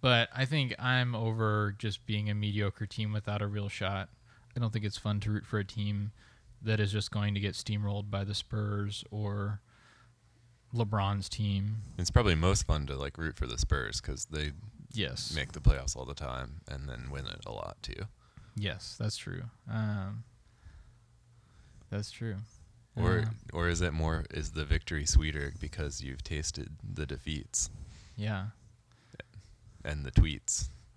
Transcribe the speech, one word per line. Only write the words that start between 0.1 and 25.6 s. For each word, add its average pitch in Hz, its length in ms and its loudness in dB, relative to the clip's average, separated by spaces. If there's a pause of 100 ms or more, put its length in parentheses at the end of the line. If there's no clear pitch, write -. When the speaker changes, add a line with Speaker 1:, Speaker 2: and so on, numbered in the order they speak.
Speaker 1:
I 131 120 2
think 131 340 2
I'm 123 340 4
over 110 640 2
just 107 280 -4
being 107 240 0
a 104 40 2
mediocre 104 520 0
team 107 280 -4
without 104 280 -2
a 104 60 0
real 101 220 -2
shot. 95 400 -2 (460)
I - 40 -2
don't 117 140 0
think 107 120 0
it's 101 120 -2
fun 104 240 0
to 107 100 0
root 107 140 0
for 107 140 0
a 98 60 0
team 104 460 -2 (500)
that 110 180 2
is 101 120 4
just 104 200 0
going 104 220 2
to 101 60 0
get 98 140 0
steamrolled 104 560 -2
by 101 140 0
the 101 120 -2
Spurs 104 760 -2
or 104 500 -2 (1120)
LeBron's 101 560 2
team. 101 480 2 (200)
Speaker 2:
It's 87 140 2
probably 107 240 8
most 90 300 6
fun 76 220 4
to, 67 80 -2
like, 69 220 -4
root 80 200 -2
for 65 100 -2
the 60 100 -4
Spurs 60 440 2
'cause - 240 -6
they 76 280 -2 (380)
Speaker 1:
Yes. 73 420 -4
Speaker 2:
make 69 200 -2
the 73 80 -8
playoffs 67 340 6
all 64 100 -6
the 67 100 -8
time 64 520 -8
and 69 220 -8
then 62 220 -8
win 69 160 -6
it 50 180 -10
a - 60 -8
lot 50 320 -8
too. - 240 -8 (480)
Speaker 1:
Yes, 98 420 -4
that's 107 200 -2
true. 90 320 -8 (180)
Um, 107 560 -4 (1700)
that's 104 220 -6
true. 110 260 -6 (580)
Speaker 2:
Or, 90 240 4
Speaker 1:
Uh, 110 100 0 (240)
Speaker 2:
or 87 160 4
is 85 120 4
it 87 120 4
more, 80 380 2
is 76 200 -4
the 78 140 -2
victory 76 400 0
sweeter 73 540 4